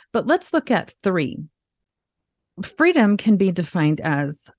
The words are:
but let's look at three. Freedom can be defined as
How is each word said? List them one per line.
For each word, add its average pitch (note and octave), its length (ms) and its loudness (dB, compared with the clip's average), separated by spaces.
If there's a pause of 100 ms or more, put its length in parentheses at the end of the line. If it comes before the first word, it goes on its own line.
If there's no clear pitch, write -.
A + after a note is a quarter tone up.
(140)
but A3 140 -2
let's F4 260 -2
look - 160 -2
at G#3 240 -2 (100)
three. F3 360 -2 (1200)
Freedom C#4 540 2
can G#3+ 200 2
be F#3+ 140 2
defined D#3 500 -2
as D3 580 -4